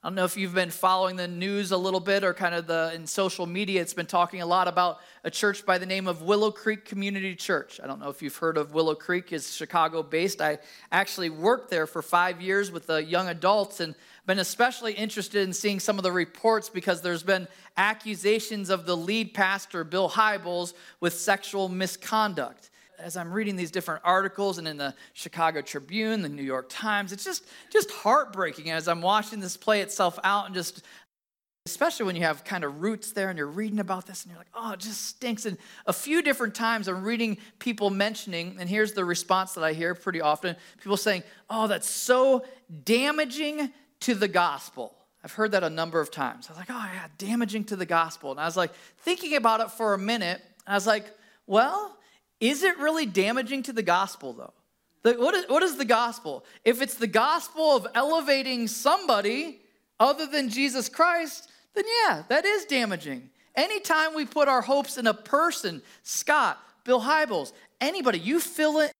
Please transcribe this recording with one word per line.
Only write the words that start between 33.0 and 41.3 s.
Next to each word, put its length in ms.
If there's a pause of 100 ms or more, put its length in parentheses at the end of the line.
there 160
and 80
you're 100
reading 340
about 260
this 160
and 100
you're 60
like, 160
"Oh, 180
it 80
just 260
stinks." 380
And 140 (280)
a 60
few 300
different 320
times 340
I'm 160
reading 320 (220)
people 320
mentioning, 680
and 100
here's 260
the 100
response 480
that 100
I 120
hear 200
pretty 280
often, 340 (220)
people 180
saying, 260 (280)